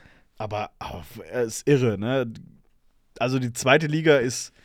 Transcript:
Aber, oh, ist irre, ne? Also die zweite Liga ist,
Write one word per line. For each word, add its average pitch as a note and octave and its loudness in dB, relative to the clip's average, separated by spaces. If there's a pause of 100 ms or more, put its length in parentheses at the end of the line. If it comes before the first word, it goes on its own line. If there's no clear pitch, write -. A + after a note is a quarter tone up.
(380)
Aber, G#2 -6 (100)
oh, - -10 (420)
ist - -6
irre, B2+ 4
ne? A#2+ -2 (840)
Also B2+ 0
die B2 -2
zweite D3+ 4
Liga D3+ 4
ist, A#2+ -4 (120)